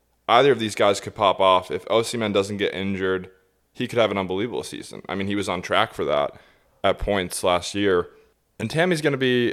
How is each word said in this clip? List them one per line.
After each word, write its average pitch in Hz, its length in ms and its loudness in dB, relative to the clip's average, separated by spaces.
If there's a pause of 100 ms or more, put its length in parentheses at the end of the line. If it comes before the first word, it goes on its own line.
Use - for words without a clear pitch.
(280)
either 131 240 6
of 113 80 0
these 107 160 -4
guys 101 240 4
could - 160 -12
pop 95 240 2
off. 92 320 4
If 90 140 -6
Osimhen 113 460 -2
doesn't 101 260 0
get 98 140 -2
injured, 92 560 -4 (440)
he 123 160 -6
could 113 100 -6
have 110 140 4
an 101 40 -4
unbelievable 98 460 -4
season. - 460 -14
I 90 80 -6
mean, 98 100 -4
he 101 80 -4
was 101 140 -4
on 90 120 -4
track 101 320 0
for 98 120 -6
that 71 260 0 (540)
at 98 160 0
points 95 420 -2
last 90 320 0
year. 98 340 2 (520)
And 110 100 -6
Tammy's 160 320 0
gonna 143 140 0
be 123 360 2